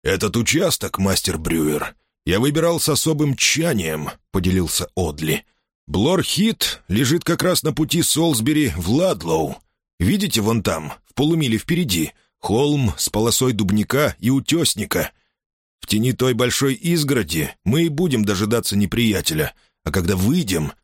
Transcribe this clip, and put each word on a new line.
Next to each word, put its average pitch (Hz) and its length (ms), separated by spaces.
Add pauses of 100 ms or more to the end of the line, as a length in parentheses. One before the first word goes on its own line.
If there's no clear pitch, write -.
«Этот 98 320
участок, 135 640
мастер 95 380
Брюер, 78 580 (300)
я 90 140
выбирал 160 400
с - 100
особым 147 460
тщанием», — 85 760 (220)
поделился 90 640
Одли. 78 500 (420)
«Блорхит 170 1000
лежит 127 360
как 165 180
раз 175 220
на 151 100
пути 156 300
Солсбери 147 720
в 85 160
Ладлоу. 85 680 (420)
Видите, 151 420
вон 110 200
там, 80 320 (120)
в - 80
полумиле 147 440
впереди, 98 540 (260)
холм 135 600
с - 120
полосой 117 440
дубника 104 680
и 107 100
утесника. 135 840 (680)
В - 80
тени 110 260
той 127 200
большой 123 420
изгороди 123 880
мы 143 200
и 170 60
будем 143 340
дожидаться 104 540
неприятеля, 101 760 (300)
а 78 80
когда 92 240
выйдем 95 580 (100)